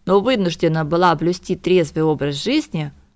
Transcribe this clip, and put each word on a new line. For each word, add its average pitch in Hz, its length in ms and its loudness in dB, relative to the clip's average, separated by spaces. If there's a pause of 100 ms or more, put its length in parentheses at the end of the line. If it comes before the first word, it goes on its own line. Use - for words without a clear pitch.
но 196 160 4
вынуждена 175 640 0
была 170 300 2
блюсти 170 420 -4
трезвый 170 460 0
образ 147 320 0
жизни, 160 580 -4 (240)